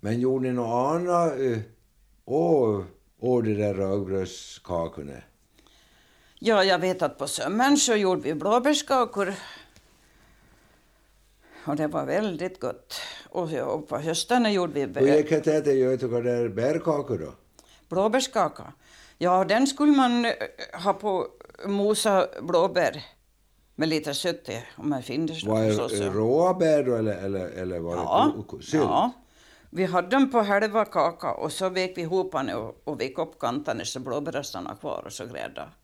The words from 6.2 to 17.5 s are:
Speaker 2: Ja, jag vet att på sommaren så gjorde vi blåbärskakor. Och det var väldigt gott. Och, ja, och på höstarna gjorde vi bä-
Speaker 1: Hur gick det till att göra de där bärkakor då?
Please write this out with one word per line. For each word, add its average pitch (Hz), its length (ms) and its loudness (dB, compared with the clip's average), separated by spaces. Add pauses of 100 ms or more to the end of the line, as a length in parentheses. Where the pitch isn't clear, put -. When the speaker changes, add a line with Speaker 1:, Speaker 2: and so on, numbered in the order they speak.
Speaker 2:
Ja, 208 260 4
jag 190 140 4
vet 185 240 0
att 147 160 -2
på 139 80 -4
sommaren 247 500 2
så 247 200 4
gjorde 185 260 2
vi 151 120 -2
blåbärskakor. 220 1000 0 (2250)
Och 147 100 -4
det 151 100 -2
var 151 200 -4
väldigt 180 540 -4
gott. - 340 -8 (360)
Och, 170 220 -4
ja, 135 120 -4
och 151 240 -4
på 147 100 -4
höstarna 190 520 0
gjorde 180 220 0
vi 139 140 -2
bä- 139 140 -4
Speaker 1:
Hur 143 160 6
gick 151 140 4
det 156 100 4
till 151 160 2
att 147 100 0 (100)
göra 131 200 4
de 120 260 -2
där 120 260 0
bärkakor 135 680 -2
då? 156 160 -10 (540)